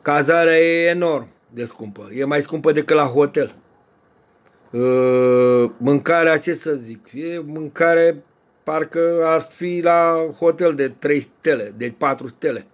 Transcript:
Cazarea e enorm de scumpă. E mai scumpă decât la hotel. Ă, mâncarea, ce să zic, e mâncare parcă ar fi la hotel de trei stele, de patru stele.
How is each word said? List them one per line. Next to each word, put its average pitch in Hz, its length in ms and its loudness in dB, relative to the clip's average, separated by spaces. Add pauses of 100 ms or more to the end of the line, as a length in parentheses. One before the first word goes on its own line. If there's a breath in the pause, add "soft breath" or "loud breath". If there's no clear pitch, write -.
Cazarea 160 560 2
e 165 320 2
enorm 170 380 -2 (220)
de 120 160 -10
scumpă. 104 480 -18
E 131 100 -4
mai 147 180 0
scumpă 151 300 -2
decât 151 240 0
la 147 100 4
hotel. 139 480 0 (1200)
Ă, 123 1040 2
mâncarea, 156 640 2
ce 170 140 -4
să 156 200 -6
zic, 113 400 -12
e 165 320 -10
mâncare 165 800 0 (400)
parcă 165 600 -2
ar 160 160 2
fi 175 420 -8
la 165 440 2 (120)
hotel 165 360 0
de 139 140 -2 (100)
trei 147 300 -2 (100)
stele, 110 380 -2
de 120 200 -8
patru 135 300 -4
stele. 117 460 -6